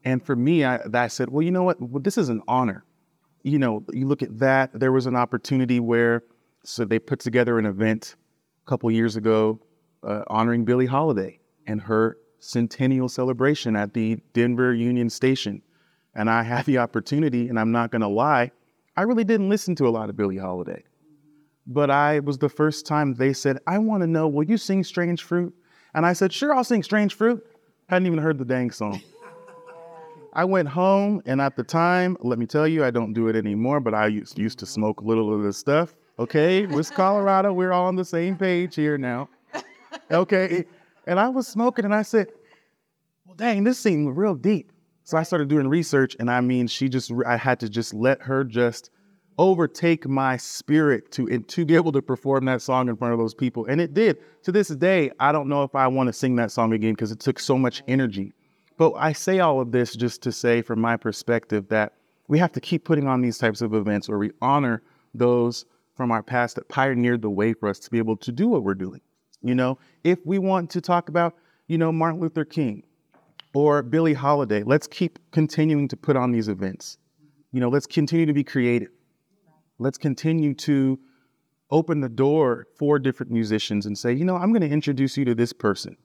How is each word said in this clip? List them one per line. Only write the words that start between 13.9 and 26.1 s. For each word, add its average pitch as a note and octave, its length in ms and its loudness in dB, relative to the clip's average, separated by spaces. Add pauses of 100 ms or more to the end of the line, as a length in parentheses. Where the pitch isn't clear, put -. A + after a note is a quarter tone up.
the A2 240 -2 (160)
Denver B2 400 2
Union A#2+ 360 0
Station. B2+ 520 -2 (520)
And A2 160 -2
I A#2 140 2
had B2 220 -4
the C3+ 120 2
opportunity, B2 720 -2
and A#2 100 -2
I'm A2+ 120 0
not A#2 200 0
gonna A2 180 -2
lie, B2 420 0 (440)
I F#3 80 0
really A#3 200 0
didn't G3+ 260 0
listen G3 260 0
to C3+ 120 2
a - 20 4
lot A2 200 -2
of - 60 -10
Billie G2 220 -2
Holiday. F#2 460 -8 (840)
But C#3 240 0
I, D3 260 2
it C#3+ 100 0
was C#3+ 120 -4
the C#3+ 120 0
first D3+ 360 -2
time D3+ 280 0
they C3 200 2
said, C3+ 320 0
"I F3+ 120 -2
wanna G#3+ 300 0
know, D#3+ 200 2
will D3 160 0
you G#3 140 2
sing F#3+ 260 0
Strange F3 400 -2
Fruit?" F3 320 -2 (380)
And D#3+ 120 0
I F3 80 4